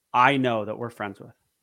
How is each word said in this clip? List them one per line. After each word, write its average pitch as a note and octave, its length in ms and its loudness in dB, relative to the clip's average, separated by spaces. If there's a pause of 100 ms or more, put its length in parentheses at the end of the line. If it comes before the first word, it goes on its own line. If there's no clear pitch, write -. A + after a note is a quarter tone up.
(120)
I B2+ 240 4
know A#2+ 280 0
that G#2+ 140 -8
we're A#2+ 120 -8
friends G2+ 300 -10
with. - 100 -20 (320)